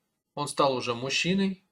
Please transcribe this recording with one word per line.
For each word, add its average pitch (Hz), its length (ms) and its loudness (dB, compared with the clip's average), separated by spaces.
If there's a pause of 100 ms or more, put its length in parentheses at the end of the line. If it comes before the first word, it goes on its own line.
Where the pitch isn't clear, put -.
(340)
он 143 140 -4
стал 139 280 2
уже 120 180 -2
мужчиной, 180 760 -2